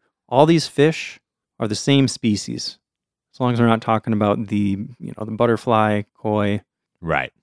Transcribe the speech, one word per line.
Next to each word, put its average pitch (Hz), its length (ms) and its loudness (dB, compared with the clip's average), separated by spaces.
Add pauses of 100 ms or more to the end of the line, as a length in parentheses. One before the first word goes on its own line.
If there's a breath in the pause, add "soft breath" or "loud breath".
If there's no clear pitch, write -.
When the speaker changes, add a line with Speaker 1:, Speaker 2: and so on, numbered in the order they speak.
(300)
Speaker 1:
all 139 160 6
these 165 200 2
fish - 540 0 (400)
are 113 80 -2
the 104 80 -4
same 139 320 2
species. - 720 -6 (520)
As - 60 -16
long 123 140 0
as 120 80 0
we're 117 80 4
not 113 120 2
talking 113 320 -2
about 104 360 0
the, 101 280 0 (220)
you - 180 -14
know, 107 80 -12
the 110 60 -10
butterfly 110 720 0 (100)
koi. 104 500 -2 (380)
Speaker 2:
Right. 73 320 -4 (100)